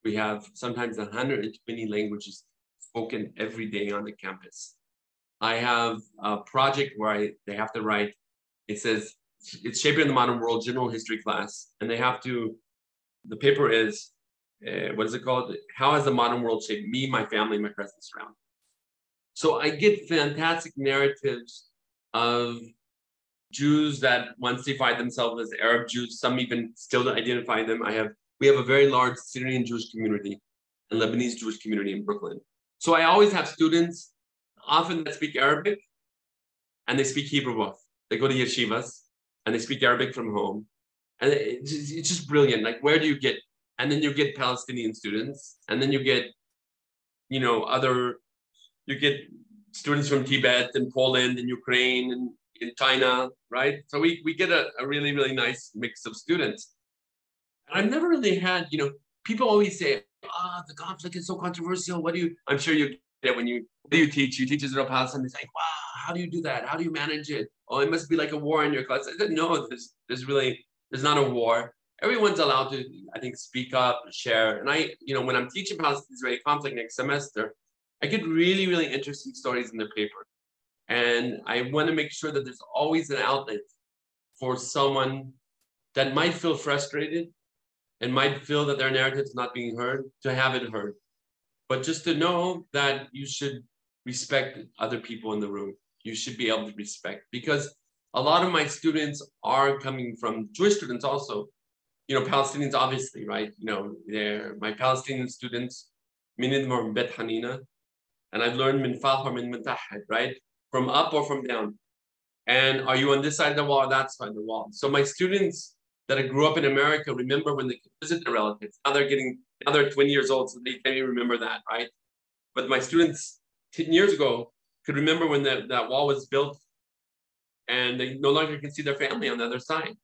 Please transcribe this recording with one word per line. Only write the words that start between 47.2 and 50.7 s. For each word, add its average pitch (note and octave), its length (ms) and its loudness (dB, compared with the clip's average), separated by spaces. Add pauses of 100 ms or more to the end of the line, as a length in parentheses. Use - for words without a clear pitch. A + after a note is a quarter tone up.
you C3+ 100 -2
know, A#2+ 240 2
other, B2+ 540 2 (720)
you C3+ 100 -4
get C#3 220 2 (520)
students C#3+ 380 -2
from C3+ 160 2
Tibet B2+ 480 2